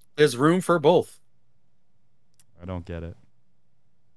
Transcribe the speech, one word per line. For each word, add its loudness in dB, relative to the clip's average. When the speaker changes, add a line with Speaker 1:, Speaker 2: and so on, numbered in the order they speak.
Speaker 1:
there's 2
room 2
for 0
both. 0
Speaker 2:
I -20
don't -10
get -12
it. -14